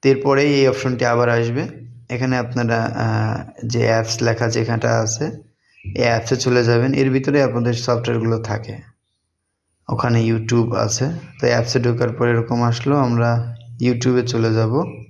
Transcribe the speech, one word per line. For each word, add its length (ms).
এরপরেই 460
এই 140
অপশনটি 360
আবার 240
আসবে। 400
এখানে 280
আপনারা, 460
আহ, 800
যে 120
অ্যাপস 440
লেখা 260
যেখানটা 520
আছে, 240
এই 180
অ্যাপসে 340
চলে 280
যাবেন। 300
এর 160
ভিতরে 320
আপনাদের 320
সফটওয়্যারগুলো 640
থাকে। 380
ওখানে 440
YouTube 440
আছে। 300
তো 60
অ্যাপসে 340
ঢোকার 280
পর 200
এরকম 340
আসলো, 340
আমরা 600
YouTube-এ 420
চলে 320
যাব। 560